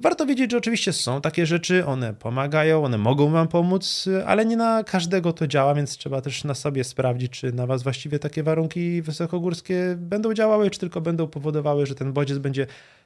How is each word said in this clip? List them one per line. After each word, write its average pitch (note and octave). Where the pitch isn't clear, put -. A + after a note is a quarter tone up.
Warto D#4+
wiedzieć, B3+
że A#3+
oczywiście A3+
są C3
takie D#3+
rzeczy, E3+
one B2+
pomagają, D3
one A#2+
mogą C#3
wam E3
pomóc, F3+
ale G#3+
nie A#3
na A3+
każdego F3
to E3
działa, C#3
więc C#3+
trzeba C3+
też B2+
na C#3+
sobie C3+
sprawdzić, B2+
czy B2+
na B2
was C3
właściwie C#3+
takie D3
warunki D#3+
wysokogórskie F3
będą G#3
działały, G#3+
czy -
tylko F3+
będą E3
powodowały, D3
że C3+
ten C3
bodziec C#3
będzie C3+